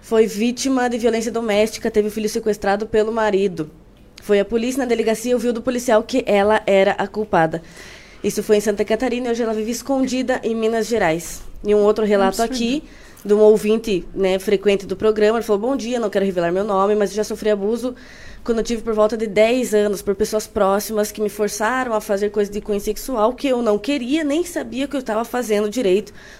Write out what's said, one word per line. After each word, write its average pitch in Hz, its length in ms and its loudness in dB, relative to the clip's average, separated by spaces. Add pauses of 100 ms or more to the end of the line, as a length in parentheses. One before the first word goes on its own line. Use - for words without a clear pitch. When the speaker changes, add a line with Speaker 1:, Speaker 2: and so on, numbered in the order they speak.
Speaker 1:
foi 226 240 4
vítima 247 640 -2
de 240 80 -4
violência 233 340 0
doméstica, 220 600 0
teve 214 160 2
o 208 40 -4
filho 214 160 -4
sequestrado 208 600 -2
pelo 220 240 0
marido. 196 580 0 (540)
Foi 202 160 4
a 202 60 2
polícia 240 340 -2
na 254 60 0
delegacia 226 460 0
e - 40 4
ouviu 240 180 0
do 226 80 -4
policial 240 400 2
que 254 240 -2
ela 208 400 4
era 196 280 4
a 190 140 -2
culpada. 170 540 0 (640)
Isso 202 180 -2
foi 208 160 4
em 208 40 2
Santa 208 220 0
Catarina 247 440 -2
e 233 40 0
hoje 233 120 -2
ela 226 100 -2
vive 220 160 -4
escondida 254 760 -2
em 226 120 -2
Minas 220 320 0
Gerais. 175 560 -2 (200)
E 208 120 4
um 208 80 6
outro 214 200 4
relato 196 380 2
Speaker 2:
Absurdo. 233 140 0
Speaker 1:
aqui, 247 280 -2 (400)
de 208 100 2
um 208 60 4
ouvinte, 214 720 4
né, 190 240 0
frequente 196 480 0
do 185 100 -6
programa, 214 440 2
ele 220 60 -6
falou, 208 140 0
"Bom 254 160 -2
dia, 240 240 -4
não 208 120 -2
quero 202 140 0
revelar 175 260 0
meu 185 120 0
nome, 202 320 2
mas 202 160 0
já 214 120 -2
sofri 214 260 -4
abuso 220 460 -2 (480)
quando 233 160 0
eu 226 40 -2
tive 220 200 -4
por 226 100 -4
volta 214 240 2
de 220 80 -2
dez 220 480 2
anos, 208 300 2
por 202 100 -2
pessoas 214 320 -2
próximas 208 680 0
que - 80 -14
me 214 100 -2
forçaram 220 680 -2
a 214 40 0
fazer 208 300 -2
coisa 208 220 -2
de 208 100 -6
cunho 202 180 -4
sexual 214 540 -2
que 277 140 -4
eu 240 160 0
não 208 160 2
queria, 277 440 -2
nem 302 220 0
sabia 254 420 -6
que 277 80 -8
eu 262 60 -2
tava 220 240 -4
fazendo 214 420 -2
direito, 208 460 0 (260)